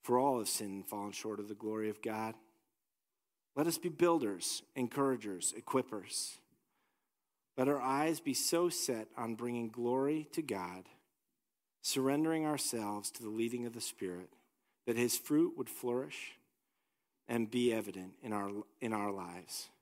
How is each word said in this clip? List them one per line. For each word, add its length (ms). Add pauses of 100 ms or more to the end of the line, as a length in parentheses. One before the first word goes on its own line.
For 160
all 200
have 100
sinned 240
and 140
fallen 260
short 260
of 80
the 80
glory 340
of 120
God. 340 (1200)
Let 120
us 100
be 120
builders, 760 (120)
encouragers, 760
equippers. 880 (1160)
Let 120
our 120
eyes 380
be 140
so 360
set 480
on 180
bringing 340
glory 640
to 80
God, 480 (920)
surrendering 640
ourselves 680
to 120
the 60
leading 360
of 80
the 80
Spirit, 520 (520)
that 120
his 200
fruit 400
would 120
flourish 680 (920)
and 200
be 240
evident 480
in 120
our, 180 (300)
in 120
our 180
lives. 580 (120)